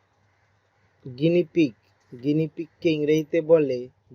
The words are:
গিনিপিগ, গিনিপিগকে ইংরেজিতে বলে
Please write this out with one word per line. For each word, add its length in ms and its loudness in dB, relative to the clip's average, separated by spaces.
গিনিপিগ, 540 0
গিনিপিগকে 680 -4
ইংরেজিতে 500 0
বলে 480 2